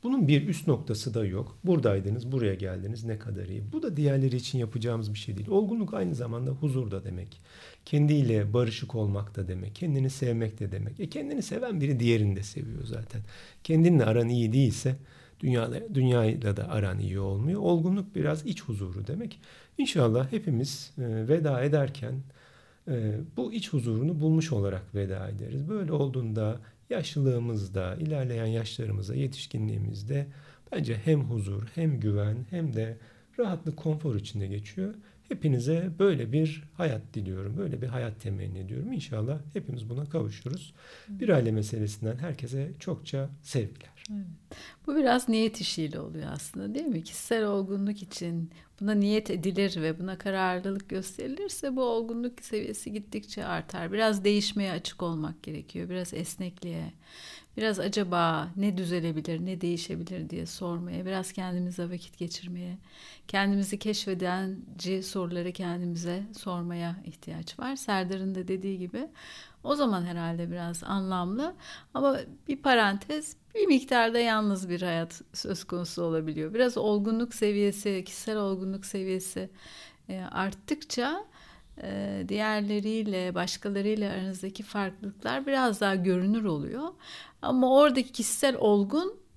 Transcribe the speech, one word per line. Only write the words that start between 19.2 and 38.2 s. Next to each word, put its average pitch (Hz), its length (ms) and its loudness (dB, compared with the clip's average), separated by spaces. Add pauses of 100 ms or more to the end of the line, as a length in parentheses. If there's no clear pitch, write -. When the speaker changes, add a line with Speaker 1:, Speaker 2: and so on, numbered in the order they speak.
Speaker 1:
İnşallah 131 540 4
hepimiz, 143 680 -2
e, 110 300 -2
veda 147 360 4
ederken, 139 500 2 (760)
e, 110 300 0 (200)
bu 233 160 -2
iç 226 200 -4
huzurunu 131 480 2
bulmuş 160 300 4
olarak 98 440 0
veda 95 340 -2
ederiz. 120 400 -4
Böyle 196 220 -2
olduğunda 123 680 0 (300)
yaşlılığımızda, 117 1040 0
ilerleyen 131 500 -2
yaşlarımızda, 110 680 -2
yetişkinliğimizde 110 1120 -2 (440)
bence 117 340 -2
hem 151 180 4
huzur, 104 400 -2 (120)
hem 160 240 2
güven, 104 380 2 (120)
hem 160 260 -2
de 113 220 -2 (420)
rahatlık, 170 380 0
konfor 151 380 0
içinde 101 320 -4
geçiyor. 104 460 -4 (340)
Hepinize 156 600 2 (100)
böyle 139 320 4
bir 156 320 2 (100)
hayat 135 280 0 (120)
diliyorum, 98 440 -4
böyle 175 240 -2
bir 127 60 -4
hayat 117 340 -4